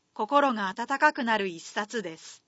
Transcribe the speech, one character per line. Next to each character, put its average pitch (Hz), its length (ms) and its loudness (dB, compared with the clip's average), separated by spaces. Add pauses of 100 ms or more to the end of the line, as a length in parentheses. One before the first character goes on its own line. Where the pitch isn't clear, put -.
(120)
心 277 400 2
が 208 160 -2
温 240 300 -4
か 302 140 6
く 294 120 -4
な 226 140 4
る 196 100 -2
一 170 120 -8
冊 214 420 -4
で 165 160 -10
す。 - 300 -20